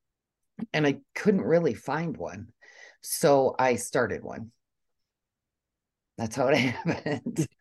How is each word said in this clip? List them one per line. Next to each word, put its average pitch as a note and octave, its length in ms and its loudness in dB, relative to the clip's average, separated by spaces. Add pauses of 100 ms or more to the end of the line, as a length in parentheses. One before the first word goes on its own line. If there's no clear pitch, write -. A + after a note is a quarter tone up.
(720)
and D3+ 160 2
I C#3 120 0 (140)
couldn't F#3+ 280 2
really D#3+ 320 2
find D#3 420 -6
one. F2 380 -10 (480)
So C#3 580 4
I B2+ 160 4
started G#2 480 -2
one. A2+ 300 -12 (1600)
That's A2+ 200 -6
how C3 100 2
it C#3+ 80 4
<laughs> - 0 -
happened. C#3 920 -2 (140)